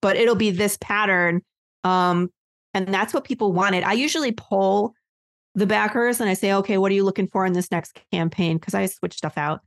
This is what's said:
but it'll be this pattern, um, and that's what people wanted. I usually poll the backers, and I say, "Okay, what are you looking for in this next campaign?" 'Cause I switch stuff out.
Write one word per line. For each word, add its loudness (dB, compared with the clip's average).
but 2
it'll 4
be 0
this 0
pattern, 0
um, 2
and -4
that's -2
what -2
people -2
wanted. 0
I 0
usually -2
poll 0
the 0
backers, 0
and 0
I 2
say, 0
"Okay, 0
what 2
are 2
you 4
looking 0
for 0
in 0
this -2
next -6
campaign?" 0
'Cause -6
I 0
switch -8
stuff -6
out. -4